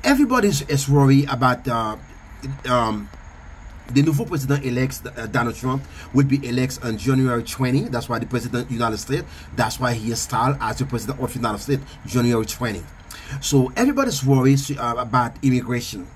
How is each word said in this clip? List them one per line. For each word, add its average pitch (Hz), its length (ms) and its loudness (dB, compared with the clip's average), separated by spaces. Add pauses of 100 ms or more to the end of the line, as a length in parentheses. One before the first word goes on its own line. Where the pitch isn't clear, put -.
Everybody 254 460 4
is, 143 140 0
is 139 240 0
worried 139 420 6
about, 127 380 0
uh, 113 280 -2 (720)
um, 110 400 2 (800)
the 135 100 6
nouveau 147 240 2
president 143 400 -2
elect, 127 400 -2
uh, 113 220 -10
Donald 120 280 0
Trump, 131 280 -2 (300)
will 143 120 6
be 135 220 0
elect 127 360 -2
on 113 140 -4
January 127 460 2
twenty. 131 380 0
That's 202 260 -6
why 113 120 -2
the 120 60 -4
president 120 380 -4
of - 60 -10
the 127 40 -4
United 113 240 -2
States, - 280 -4 (300)
that's - 240 0
why 123 140 0
he 110 180 -4
installed 120 500 -2
as 110 160 -4
the 131 80 -2
president 120 340 -6
of 123 140 -4
the 117 60 -6
United 107 200 -2
States, 139 240 -2 (220)
January 120 400 2
twenty. 107 380 -6 (580)
So 127 340 4
everybody's 254 480 2
worried, 135 360 6 (180)
uh, 120 200 -4
about 120 460 0
immigration. 120 720 0